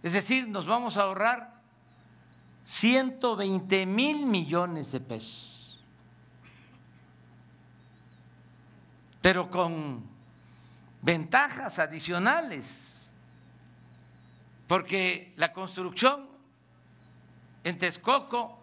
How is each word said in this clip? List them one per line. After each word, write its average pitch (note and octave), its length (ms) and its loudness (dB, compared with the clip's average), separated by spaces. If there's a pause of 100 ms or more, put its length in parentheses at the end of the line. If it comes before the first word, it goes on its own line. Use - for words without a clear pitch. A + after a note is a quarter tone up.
Es E3+ 120 -2
decir, A#3 340 0
nos G3+ 180 -4
vamos A3 320 0
a G3+ 60 2
ahorrar G#3+ 580 0 (1040)
ciento B3+ 680 2
veinte F#3+ 500 2
mil C#4+ 420 0
millones E3+ 680 0
de C3 80 -4
pesos, - 840 -14 (3500)
pero F#3 300 4
con D#3 540 -2 (960)
ventajas A3+ 800 0
adicionales, F3 1300 -2 (1600)
porque F#3 680 0
la E3 160 0
construcción F#3+ 760 -2 (1400)
en F3 120 -2
Texcoco A#3+ 880 0